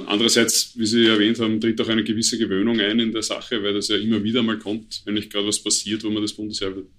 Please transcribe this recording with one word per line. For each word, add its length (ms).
andererseits, 680
wie 120
Sie 180
erwähnt 340
haben, 220
tritt 180
auch 100
eine 140
gewisse 360
Gewöhnung 400
ein 200
in 120
der 100
Sache, 400
weil 140
das 140
ja 80
immer 260
wieder 180
mal 160
kommt, 480
wenn 80
nicht 180
gerade 140
was 160
passiert, 420
wo 60
man 140
das 100
Bundesheer 400